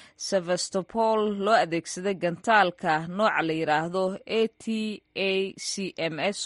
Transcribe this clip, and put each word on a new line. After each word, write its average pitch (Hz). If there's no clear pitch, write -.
Sevastopol 196
loo 220
adeegsaday 175
gantaalka 175
nooca 180
la 160
yiraahdo 160
A 220
T 220
A 190
C -
M 160
S 196